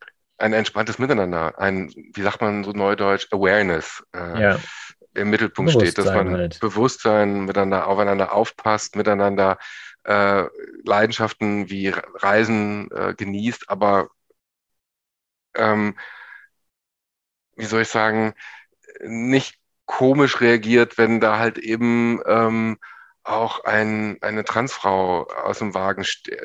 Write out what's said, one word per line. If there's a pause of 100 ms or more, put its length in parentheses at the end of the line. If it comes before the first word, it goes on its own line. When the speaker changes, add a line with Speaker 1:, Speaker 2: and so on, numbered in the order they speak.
(400)
Speaker 1:
ein
entspanntes
Miteinander,
ein, (220)
wie
sagt
man
so
neudeutsch,
Awareness, (100)
äh,
Speaker 2:
Ja. (520)
Speaker 1:
im
Mittelpunkt
steht,
dass
Speaker 2:
Bewusstsein
Speaker 1:
man
Speaker 2:
halt.
Speaker 1:
Bewusstsein
miteinander,
aufeinander
aufpasst,
miteinander, (480)
äh, (400)
Leidenschaften
wie
Re-, (120)
Reisen,
äh,
genießt,
aber, (1500)
ähm, (1600)
wie
soll
ich
sagen, (680)
nicht (260)
komisch
reagiert,
wenn
da
halt
eben,
ähm, (460)
auch
ein,
eine
Transfrau
aus
dem
Wagen
st-, (140)